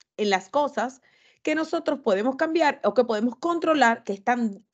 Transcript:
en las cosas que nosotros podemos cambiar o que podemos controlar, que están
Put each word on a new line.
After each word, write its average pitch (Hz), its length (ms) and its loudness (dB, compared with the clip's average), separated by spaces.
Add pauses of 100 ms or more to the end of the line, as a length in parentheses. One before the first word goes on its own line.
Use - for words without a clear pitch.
(180)
en 208 120 0
las 190 200 -2
cosas 269 500 -2 (420)
que 311 140 0
nosotros 320 480 -2
podemos 226 320 0
cambiar 320 480 0
o 202 100 2
que 247 100 4
podemos 233 320 -2
controlar, 311 680 2
que 208 80 -6
están 220 600 -2